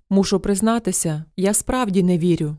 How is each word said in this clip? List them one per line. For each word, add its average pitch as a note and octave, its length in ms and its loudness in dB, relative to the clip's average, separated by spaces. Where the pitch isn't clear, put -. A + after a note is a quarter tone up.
Мушу G3 300 2
признатися, G3 840 -2
я G3 180 0
справді G#3 480 0
не F3+ 160 2
вірю, D#3+ 400 0